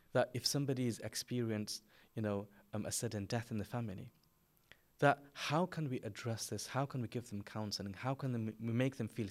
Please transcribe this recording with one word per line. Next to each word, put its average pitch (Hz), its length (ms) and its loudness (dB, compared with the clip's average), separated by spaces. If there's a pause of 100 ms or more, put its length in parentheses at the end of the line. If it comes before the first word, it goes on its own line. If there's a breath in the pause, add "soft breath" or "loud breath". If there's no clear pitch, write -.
(120)
That 127 220 6
if 120 120 0
somebody 135 400 2
is 113 140 2
experienced, 110 800 -2 (320 soft breath)
you 113 80 -2
know, 101 240 2 (260 loud breath)
um, 107 140 -2
a - 60 -4
sudden 107 320 -2
death 113 260 -2
in 113 80 0
the 98 60 0
family, 113 460 -6 (920 loud breath)
that 143 180 8 (140)
how 165 340 2
can 160 240 -2
we 127 100 0
address 113 460 -4
this? 104 220 -4
How 135 180 0
can 135 160 -4
we 110 60 -2
give - 220 -6
them 101 120 -4
counseling? 101 520 -4
How 131 200 -2
can 120 460 -2
we 113 120 0
make 131 240 2
them 110 120 -2
feel 110 220 -2